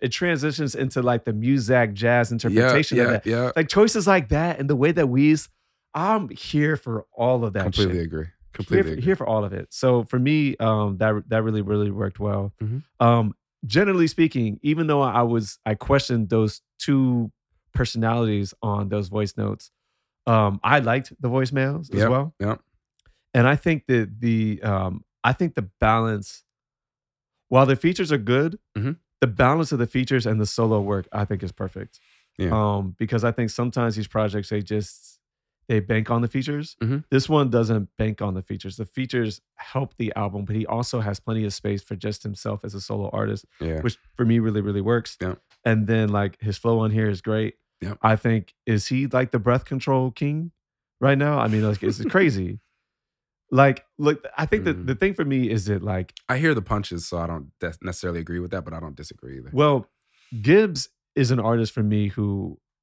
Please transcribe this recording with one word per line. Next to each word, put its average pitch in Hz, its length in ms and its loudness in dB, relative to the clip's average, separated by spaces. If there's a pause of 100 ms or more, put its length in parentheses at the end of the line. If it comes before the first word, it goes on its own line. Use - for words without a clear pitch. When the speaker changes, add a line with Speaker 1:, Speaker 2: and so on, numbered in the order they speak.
Speaker 1:
It 127 60 0
transitions 151 680 -2
into, 131 260 -2
like, 120 240 0
the 117 80 -4
Muzak 117 640 2
jazz 120 380 2
Speaker 2:
Yeah, - 20 -4
Speaker 1:
interpretation 120 640 2
Speaker 2:
yeah, 120 60 4
Speaker 1:
of 120 60 2
that. 113 160 -2
Speaker 2:
yeah. 120 280 0
Speaker 1:
Like, 160 140 0
choices 208 400 4
like 180 220 4
that 160 280 0
and 139 100 -2
the 147 60 2
way 139 160 4
that 160 160 2
Weeze, 147 420 4 (460)
I'm 190 360 0
here 147 440 -2
for 113 380 -8
all 120 320 2
of 104 80 -2
that 95 100 0
Speaker 2:
Completely 92 360 0
Speaker 1:
shit. 85 80 -2
Speaker 2:
agree. 78 180 -6
Speaker 1:
Here 85 80 -14 (320)
Speaker 2:
Completely 185 180 4
Speaker 1:
for, 160 120 -2
Speaker 2:
agree. 123 100 -4
Speaker 1:
here 190 100 2
for - 140 -6
all 110 160 0
of 95 80 -6
it. 95 200 -8
So 123 300 2
for 123 160 -2
me, 143 380 2
um, 107 400 0
that, 107 320 0
that 110 160 0
really, 107 180 0
really 104 300 0
worked 98 260 -6
well. 101 420 -4
Speaker 2:
Mm-hmm. 113 180 -6 (200)
Speaker 1:
Um, 117 360 4 (300)
generally 170 440 2
speaking, 127 540 0
even 151 260 0
though 143 140 2
I 120 200 2
was, 117 420 -2
I 107 120 -2
questioned 123 540 0
those 110 320 0 (180)
two 127 500 2 (480)
personalities 113 840 0
on 101 260 -2
those 101 200 -4
voice 104 280 -4
notes, 104 340 -6 (560)
um, 104 380 2
I 143 160 4
liked 123 400 -2
the 127 80 -2
voicemails 135 680 -2
as 101 60 2
Speaker 2:
Yep, 117 100 4
Speaker 1:
well. 139 300 0
Speaker 2:
yep. 104 200 -4 (760)
Speaker 1:
And 123 120 6
I 143 100 4
think 156 300 -2
that 110 340 0
the, 110 420 0
um, 95 420 -2 (180)
I 120 100 0
think 170 220 -2
the - 80 -4 (180)
balance, 110 600 0 (1080)
while 131 180 8
the 131 100 4
features 175 360 0
are 139 60 2
good, 135 400 0 (180)
Speaker 2:
Mm-hmm. 120 160 -2 (280)
Speaker 1:
the - 60 2
balance 139 460 2
of 135 60 0
the 117 80 0
features 127 400 0
and 107 140 0
the 107 60 0
solo 110 340 2
work, 101 320 -2
I 104 120 -2
think, 98 180 -4
is 90 100 -6
perfect. 98 480 -10 (360)
Speaker 2:
Yeah. 98 140 -2 (260)
Speaker 1:
Um, 95 220 -4
because 113 260 -2
I 117 80 2
think 113 180 -2
sometimes 120 460 -2
these 107 120 -6
projects, 104 420 -2
they 104 120 -2
just, - 560 -8 (500)
they 110 120 2
bank 110 300 0
on 117 120 0
the 117 60 0
features. 147 540 -6
Speaker 2:
Mm-hmm. 127 160 -2 (120)
Speaker 1:
This 135 180 2
one 147 220 4
doesn't 110 460 2
bank 110 260 -4
on 101 120 -2
the 95 80 -6
features. 98 340 -10
The 107 100 -10
features 120 540 -4 (160)
help - 420 -8
the 110 180 -4
album, 101 280 -4
but 104 120 -4
he 110 100 -2
also 117 340 -2
has 101 200 -4
plenty 110 240 -4
of 101 100 -4
space 104 280 -4
for - 140 -10
just 104 260 -8
himself 104 420 -8
as 98 100 -10
a 98 60 -10
solo 101 320 -6
artist, 104 320 -4 (160)
Speaker 2:
Yeah. 78 220 -4
Speaker 1:
which - 160 -4 (180)
for 123 80 0
me 117 160 4
really, 107 220 0
really 101 180 -2
works. 113 400 -2
Speaker 2:
Yeah. 92 140 -4 (300)
Speaker 1:
And 113 220 2
then, 110 240 2
like, 101 300 -2
his 104 160 -4
flow 117 240 2
on 110 120 2
here 110 180 0
is 92 100 -4
great. 110 340 -2 (260)
Speaker 2:
Yeah. 101 220 -6
Speaker 1:
I 110 140 6
think, 113 380 0 (120)
is 107 200 0
he, 131 220 -2
like, 127 220 0
the 127 80 0
breath 120 260 0
control 131 460 0
king 156 420 -4 (480)
right 139 180 4
now? 147 200 2
I 110 100 2
mean, 107 200 2
like, 104 140 -2
it's - 220 -2
Speaker 2:
<laughs> - 20 -2
Speaker 1:
crazy. 107 540 0 (880)
Like, 135 340 4 (140)
look, 147 260 0 (120)
I 156 100 -2
think 208 180 0
that 156 120 0
Speaker 2:
Mm-hmm. 90 100 -8
Speaker 1:
the 131 80 0
thing 190 200 0
for 165 100 -4
me 131 260 0
is 107 160 -2
that, 101 160 -2
like 92 300 -6 (160)
Speaker 2:
I 127 100 -2
hear 156 160 2
the 113 80 -2
punches, 98 440 -6
so 87 120 -6
I 85 80 -4
don't 78 240 -10 (100)
des-, 85 120 -6 (100)
necessarily 87 380 -6
agree 87 200 -8
with 87 100 -8
that, 90 140 -8
but 80 100 -14
I 80 60 -12
don't 80 160 -14
disagree 67 420 -16
either. 120 140 -16
Speaker 1:
Well, 139 340 2 (560)
Gibbs 165 460 4 (260)
is 127 160 2
an 123 100 2
artist 113 320 2
for 113 100 -2
me 104 260 2
who 98 500 -4 (240)